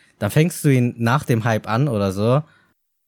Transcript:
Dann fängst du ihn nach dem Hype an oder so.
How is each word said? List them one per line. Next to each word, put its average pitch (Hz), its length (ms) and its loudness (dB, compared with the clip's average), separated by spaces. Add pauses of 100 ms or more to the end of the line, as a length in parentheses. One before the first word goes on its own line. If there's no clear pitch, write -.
(180)
Dann 104 120 -2
fängst 160 340 0
du 151 40 2
ihn 123 300 2
nach 117 260 0
dem 113 200 0
Hype 110 240 -2
an 123 200 0
oder 101 240 -2
so. 113 300 0 (640)